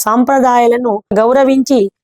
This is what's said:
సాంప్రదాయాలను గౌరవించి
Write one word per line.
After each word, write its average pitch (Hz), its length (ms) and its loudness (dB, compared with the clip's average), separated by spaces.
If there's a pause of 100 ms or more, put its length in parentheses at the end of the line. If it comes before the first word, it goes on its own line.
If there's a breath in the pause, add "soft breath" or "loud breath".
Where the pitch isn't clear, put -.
సాంప్రదాయాలను 240 880 0 (220)
గౌరవించి 262 640 0 (240)